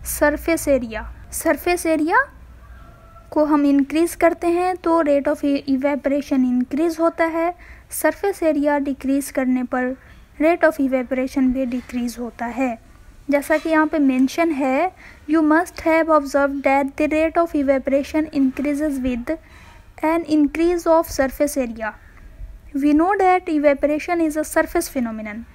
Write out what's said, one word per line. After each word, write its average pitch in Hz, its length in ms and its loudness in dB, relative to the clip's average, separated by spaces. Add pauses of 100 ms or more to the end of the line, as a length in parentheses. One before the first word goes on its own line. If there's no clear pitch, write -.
सरफेस 302 600 0
एरिया। 233 480 -2 (160)
सरफेस 339 540 -2
एरिया 320 320 2 (1120)
को 302 140 2
हम 294 200 2
इंक्रीज 285 500 0
करते 339 320 0
हैं, 359 300 0
तो 330 260 0
rate 285 240 2
of 285 420 -2
evaporation 277 720 0
increase 277 600 0
होता 330 260 0
है। 330 300 -2 (360)
सरफेस 349 520 -2
एरिया 294 360 2
डिक्रीज 277 520 -4
करने 254 320 0
पर 254 320 -4 (460)
rate 339 220 4
of 311 180 2
evaporation 254 720 0
भी 269 120 -2
डिक्रीज 240 540 -6
होता 233 260 -10
है। 240 420 -4 (420)
जैसा 285 280 0
कि 320 120 -4
यहाँ 311 180 4
पे 320 120 -2
मेंशन 269 520 2
है, 285 400 0 (400)
"You 320 120 4
must 311 340 2
have 320 280 2
observed 285 560 2
that 277 240 2
the 294 280 -2
rate 320 340 0
of 330 80 -10
evaporation 277 760 0
increases 277 720 -2
with 247 320 -4 (680)
an 330 220 0
increase 320 640 2
of 330 200 4
surface 285 500 -2
area। 226 340 -6 (840)
We 294 160 2
know 370 280 4
that 370 280 4
evaporation 294 680 0
is 311 220 0
a 302 60 -2
surface 320 500 -2
phenomenon।" 220 500 -6 (120)